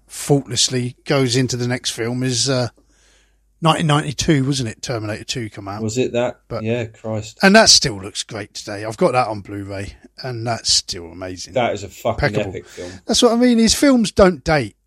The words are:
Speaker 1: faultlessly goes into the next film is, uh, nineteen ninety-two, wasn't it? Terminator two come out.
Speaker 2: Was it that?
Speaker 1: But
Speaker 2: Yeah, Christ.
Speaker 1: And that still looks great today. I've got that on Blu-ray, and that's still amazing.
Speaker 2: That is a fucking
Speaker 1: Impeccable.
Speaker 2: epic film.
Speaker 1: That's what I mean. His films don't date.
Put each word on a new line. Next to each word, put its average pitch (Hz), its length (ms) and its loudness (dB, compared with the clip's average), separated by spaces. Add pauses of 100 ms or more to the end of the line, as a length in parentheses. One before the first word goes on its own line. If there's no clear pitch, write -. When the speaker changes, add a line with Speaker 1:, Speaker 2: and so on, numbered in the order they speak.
Speaker 1:
faultlessly 127 880 -2 (100)
goes 135 300 2
into 127 220 0
the 123 100 -4
next 123 240 -4
film 123 320 -4
is, 127 260 0
uh, 123 200 0 (920)
nineteen 160 260 2
ninety-two, 147 580 2
wasn't 131 240 -2
it? - 120 -12
Terminator 107 440 -8
two 113 240 -8
come 101 180 -14
out. 104 160 -8
Speaker 2:
Was 110 140 -2
it 127 160 0
that? 120 340 -2
Speaker 1:
But 110 160 -8
Speaker 2:
Yeah, 117 220 -2
Christ. 110 580 -10
Speaker 1:
And 196 120 6
that 220 140 8
still 104 320 2
looks 101 220 -10
great 104 300 -12
today. 104 320 -10
I've 110 120 -8
got 180 140 2
that 127 160 2
on 107 140 -6
Blu-ray, 101 560 -10 (260)
and 120 240 -8
that's 113 240 -4
still - 360 -4
amazing. 92 460 -12
Speaker 2:
That 117 200 0
is 101 100 -8
a 95 60 -12
fucking 123 400 -2
Speaker 1:
Impeccable. 104 260 -2
Speaker 2:
epic - 100 -12
film. 90 260 -14 (140)
Speaker 1:
That's - 160 0
what 226 120 6
I - 20 2
mean. 240 220 4
His 226 180 6
films 254 360 4
don't 185 320 4
date. 139 440 0